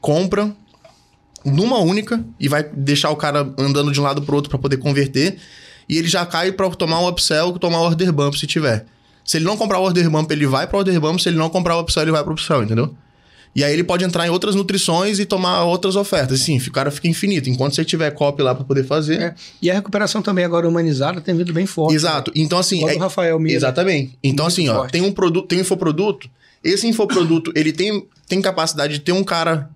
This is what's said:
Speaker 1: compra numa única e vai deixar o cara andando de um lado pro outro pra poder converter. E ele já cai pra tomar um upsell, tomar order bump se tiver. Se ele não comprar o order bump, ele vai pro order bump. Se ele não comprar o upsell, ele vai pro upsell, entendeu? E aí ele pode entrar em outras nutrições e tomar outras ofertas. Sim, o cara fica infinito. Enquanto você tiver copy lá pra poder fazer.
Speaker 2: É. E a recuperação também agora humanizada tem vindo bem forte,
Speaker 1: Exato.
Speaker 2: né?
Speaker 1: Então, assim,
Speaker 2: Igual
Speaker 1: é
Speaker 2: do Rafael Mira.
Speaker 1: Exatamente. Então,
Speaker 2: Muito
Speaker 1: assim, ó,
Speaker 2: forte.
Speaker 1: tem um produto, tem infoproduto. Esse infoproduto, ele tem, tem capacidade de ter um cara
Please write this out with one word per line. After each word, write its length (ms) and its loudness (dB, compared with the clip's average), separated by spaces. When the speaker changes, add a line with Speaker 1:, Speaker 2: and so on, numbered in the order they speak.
Speaker 1:
compra 520 0
numa 340 2
única 440 0
e 80 -2
vai 160 0
deixar 460 0
o 60 0
cara 420 -2
andando 340 2
de 80 0
um 40 2
lado 180 0
pro 140 -2
outro 140 0
pra 100 -2
poder 180 0
converter. 600 0
E 100 0
ele 100 0
já 180 0
cai 260 -2
pra 200 0
tomar 280 -2
um 80 2
upsell, 520 0
tomar 220 0
order 320 2
bump 240 0
se 100 -6
tiver. 380 0
Se 120 -2
ele 80 0
não 120 0
comprar 220 0
o 40 2
order 260 4
bump, 220 0
ele 140 2
vai 220 2
pro 120 0
order 200 2
bump. 220 0
Se 80 0
ele 80 2
não 120 0
comprar 280 0
o 40 0
upsell, 220 0
ele 80 2
vai 120 2
pro 100 -4
upsell, 300 0
entendeu? 300 0
E 80 0
aí 80 2
ele 120 2
pode 200 0
entrar 220 0
em 60 0
outras 240 0
nutrições 640 0
e 60 0
tomar 400 0
outras 300 0
ofertas. 440 0
Sim, 180 0
o 140 -4
cara 180 0
fica 180 -4
infinito. 440 0
Enquanto 240 0
você 100 0
tiver 240 0
copy 320 0
lá 140 2
pra 80 -8
poder 200 0
fazer. 380 0
Speaker 2:
É. 140 -4
E 80 0
a 60 2
recuperação 480 -2
também 200 0
agora 240 2
humanizada 540 0
tem 160 -2
vindo 160 -2
bem 140 0
forte, 260 0
Speaker 1:
Exato. 420 0
Speaker 2:
né? 60 0
Speaker 1:
Então, 160 0
assim, 200 0
Speaker 2:
Igual 120 0
Speaker 1:
é 60 0
Speaker 2:
do 40 -4
Rafael 400 0
Mira. 160 0
Speaker 1:
Exatamente. 680 0
Então, 220 2
Speaker 2:
Muito 80 0
Speaker 1:
assim, 160 0
ó, 80 2
Speaker 2:
forte. 160 -4
Speaker 1:
tem 100 2
um 80 2
produto, 360 0
tem 120 0
infoproduto. 680 0
Esse 240 0
infoproduto, 680 0
ele 180 0
tem, 360 -4
tem 140 0
capacidade 520 -2
de 80 -6
ter 100 -2
um 120 2
cara 520 -2